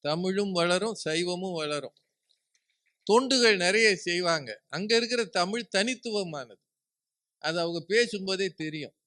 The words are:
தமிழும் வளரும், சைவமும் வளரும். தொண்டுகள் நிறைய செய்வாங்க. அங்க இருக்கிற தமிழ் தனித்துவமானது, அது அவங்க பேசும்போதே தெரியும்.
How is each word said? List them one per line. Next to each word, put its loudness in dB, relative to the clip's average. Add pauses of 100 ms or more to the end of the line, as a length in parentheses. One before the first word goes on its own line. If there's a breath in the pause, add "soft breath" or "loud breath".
தமிழும் -2
வளரும், 2
சைவமும் -4
வளரும். -6 (1120)
தொண்டுகள் 6
நிறைய 4
செய்வாங்க. -2
அங்க -2
இருக்கிற 0
தமிழ் -2
தனித்துவமானது, -4 (760)
அது -4
அவங்க -2
பேசும்போதே -2
தெரியும். -10 (120)